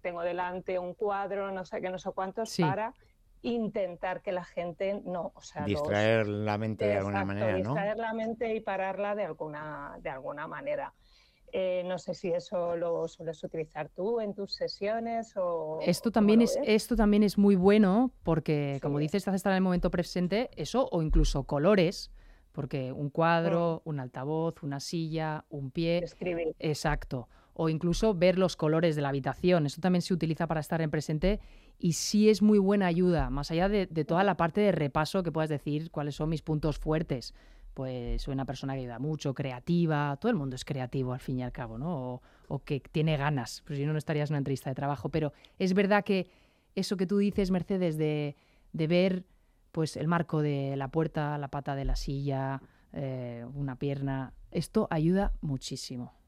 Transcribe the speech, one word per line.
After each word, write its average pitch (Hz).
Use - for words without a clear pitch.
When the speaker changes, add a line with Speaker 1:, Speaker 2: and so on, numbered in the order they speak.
Speaker 1:
tengo 170
delante 180
un 180
cuadro, 202
no 185
sé -
qué, 185
no 185
sé 190
cuántos, 196
Speaker 2:
Sí. -
Speaker 1:
para 202
intentar 190
que 202
la 180
gente 185
no, 180
o -
sea, -
los 123
Speaker 3:
Distraer 107
la 104
mente 110
de 104
alguna 98
Speaker 1:
Exacto, 95
Speaker 3:
manera, 107
¿no? 92
Speaker 1:
distraer 208
la 226
mente 226
y 220
pararla 196
de 208
alguna, 151
de 165
alguna 147
manera. 147
Eh, 185
no 180
sé 175
si 180
eso 170
lo 170
sueles 165
utilizar 156
tú 226
en 208
tus 196
sesiones 226
o 165
Speaker 2:
Esto -
Speaker 1:
cómo -
Speaker 2:
también 214
Speaker 1:
lo 233
Speaker 2:
es, -
Speaker 1:
ves. 285
Speaker 2:
esto 214
también 208
es 202
muy 202
bueno 202
porque, 147
como 143
Speaker 1:
Sí. 151
Speaker 2:
dices, 185
te 196
hace 196
estar 196
en 190
el 185
momento 180
presente, 180
eso, 240
o 170
incluso 143
colores, 170
porque 135
un 143
cuadro, 170
Speaker 1:
Mm. -
Speaker 2:
un 147
altavoz, 151
una 139
silla, 156
un 139
pie. 170
Speaker 1:
Escribir. 170
Speaker 2:
Exacto. 147
O 165
incluso 170
ver 175
los 185
colores 160
de 151
la 143
habitación. 139
Eso 143
también 180
se -
utiliza 165
para 156
estar 160
en 156
presente 160
y 170
sí 214
es 202
muy 214
buena 196
ayuda, 170
más 139
allá 170
de, 202
de 160
toda 170
Speaker 1:
Ujú. 202
Speaker 2:
la 180
parte 170
de 208
repaso 156
que 165
puedas 156
decir 151
cuáles 147
son 156
mis 160
puntos 156
fuertes. 156
Pues 123
soy 143
una 135
persona 135
que 135
ayuda 120
mucho, 143
creativa, 147
todo 220
el 240
mundo 135
es 131
creativo 127
al 127
fin 127
y 127
al 123
cabo, 113
¿no? 131
O, 123
o 139
que 143
tiene 156
ganas, 139
pues 143
si 139
no, 151
no 156
estarías 147
en 151
una 143
entrevista 135
de 131
trabajo. 143
Pero 151
es 190
verdad 196
que 190
eso 190
que 185
tú 202
dices, 202
Mercedes, 180
de, 151
de 160
ver, 185
pues, 160
el 151
marco 165
de 139
la 135
puerta, 151
la 143
pata 143
de 139
la 131
silla, 135
eh, 123
una 139
pierna, 139
esto -
ayuda 175
muchísimo. 131